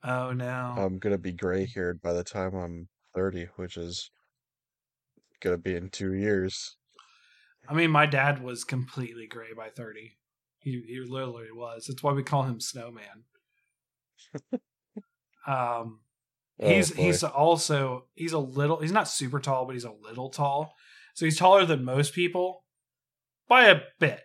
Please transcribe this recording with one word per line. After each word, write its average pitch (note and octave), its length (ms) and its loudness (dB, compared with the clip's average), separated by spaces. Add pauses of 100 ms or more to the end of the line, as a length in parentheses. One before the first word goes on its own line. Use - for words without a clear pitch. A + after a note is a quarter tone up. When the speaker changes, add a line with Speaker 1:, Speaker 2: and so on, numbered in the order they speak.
Speaker 1:
Oh, B2+ 300 -4
no. B2 440 -6
Speaker 2:
I'm F#2+ 220 -4
gonna G2+ 180 0
be F2+ 140 -6
gray-haired F2+ 680 -2
by F2 120 -4
the G#2+ 100 -2
time F#2+ 320 -6
I'm F2 340 -10 (260)
thirty, F#2 300 -4 (100)
which F2+ 220 -12
is F2 340 -10 (1300)
gonna F2+ 160 0
be F2+ 180 -4
in F2+ 140 -8
two F#2+ 240 -6
years. G2 640 -2 (920)
Speaker 1:
I D3+ 60 -8
mean, E3 180 4
my D3+ 140 8
dad C#3 380 0
was B2 220 -10
completely B2 600 -8
gray A2+ 280 -16
by A2 140 -14
thirty. A2 480 -16 (420)
He, B2+ 280 -6
he B2+ 120 -12
literally B2 540 -10
was. A#2 340 -14
That's B2+ 160 -10
why D3 100 2
we C#3 100 -2
call C#3 200 0
him B2 160 -4
Snowman. A2+ 640 -14 (1080)
Speaker 2:
<laughs> D#3 260 -10 (880)
Speaker 1:
Um, A#2+ 520 -4 (600)
Speaker 2:
Oh, G#2+ 80 4
Speaker 1:
he's, D#3 220 6
Speaker 2:
boy. F2+ 120 0
Speaker 1:
he's - 200 4
also, D3 880 2
he's E3 200 -6
a D#3 60 2
little, C#3+ 400 0
he's D#3 140 -4
not G#3 160 2
super C3+ 300 -4
tall, B2+ 260 -2
but B2+ 80 -10
he's A#2+ 100 -8
a A#2 80 -12
little A2 380 -12
tall. D3 440 -2 (420)
So E3 100 -2
he's D#3 120 2
taller F#3 280 8
than D3+ 180 2
most C3+ 300 0
people F3+ 500 -2 (840)
by B3 160 10
a F3+ 160 10 (180)
bit. C#3+ 260 2